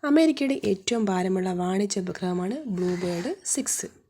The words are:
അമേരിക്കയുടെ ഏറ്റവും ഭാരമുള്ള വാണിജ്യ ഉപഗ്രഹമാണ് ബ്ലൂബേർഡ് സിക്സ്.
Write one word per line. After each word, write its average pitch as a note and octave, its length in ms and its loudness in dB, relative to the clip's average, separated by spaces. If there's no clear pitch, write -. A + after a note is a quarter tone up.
അമേരിക്കയുടെ C#4+ 600 4
ഏറ്റവും G#3+ 400 0
ഭാരമുള്ള F#3 480 0
വാണിജ്യ F#3+ 480 0
ഉപഗ്രഹമാണ് F3+ 560 -4
ബ്ലൂബേർഡ് F3+ 680 -2
സിക്സ്. - 440 -4